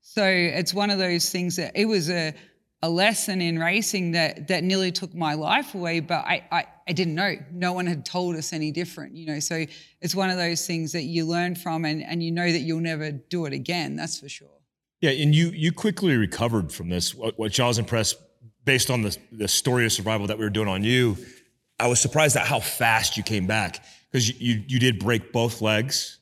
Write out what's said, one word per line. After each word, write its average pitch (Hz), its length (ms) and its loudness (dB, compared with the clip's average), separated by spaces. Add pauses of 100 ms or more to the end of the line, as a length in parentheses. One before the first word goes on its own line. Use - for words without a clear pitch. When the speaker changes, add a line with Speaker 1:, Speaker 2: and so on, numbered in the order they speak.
Speaker 1:
So - 240 -2
it's 180 500 2
one 202 160 0
of 202 80 0
those 175 320 0
things 180 260 -2
that 165 200 -4
it 202 80 2
was 190 260 0
a, 160 240 -2 (480)
a 160 60 0
lesson 190 520 2
in 170 160 0
racing 180 560 0
that, 160 360 -2
that 175 160 0
nearly 185 260 2
took 175 240 -8
my 160 200 -2
life 190 420 -2
away, 170 240 -2
but 156 240 -2
I, - 260 -2
I, 170 140 0 (240)
I 180 40 -2
didn't 170 220 0
know. 185 220 0 (160)
No 180 200 -2
one 180 140 -2
had 165 180 -2
told 180 300 -2
us 156 180 -6
any 156 200 -2
different, 170 420 -8
you 160 120 -12
know. 151 120 -4
So 160 280 -2 (340)
it's 170 160 -4
one 190 140 0
of 185 60 -2
those 170 300 -2
things 165 260 -2
that 170 100 -4
you 165 240 -2
learn 175 280 0
from 165 300 -4
and, 156 180 -2
and 170 180 -4
you 165 120 -2
know 175 180 0
that 165 100 2
you'll 165 200 -2
never 156 320 -4
do 165 320 -6
it 139 80 -4
again, 143 420 -4
that's 156 240 -8
for 139 100 -16
sure. - 200 -16 (520)
Speaker 2:
Yeah, 151 100 4
and 147 220 4
you, 170 180 6
you 170 200 0
quickly 180 460 2
recovered 107 560 0
from 85 160 -8
this, 87 240 -2
wh-, 117 260 -6
which 110 220 0
I 123 80 6
was 117 100 2
impressed 113 380 0 (480)
based 135 260 2
on 120 120 0
the, 101 140 -2 (140)
the 107 160 -6
story 123 400 2
of 107 60 2
survival 104 340 0
that 107 120 -2
we 110 60 -2
were 104 60 0
doing 104 180 0
on 95 140 0
you. 117 340 4 (640)
I 120 80 2
was 123 140 4
surprised 151 360 4
at 107 100 2
how 120 120 0
fast 113 580 2
you 104 60 -4
came 98 240 0
back, 101 380 -2 (260)
'cause 123 160 2
you, 120 120 -2
you, 117 280 0
you 127 140 0
did 123 180 4
break 110 340 0
both 117 280 0
legs 110 600 0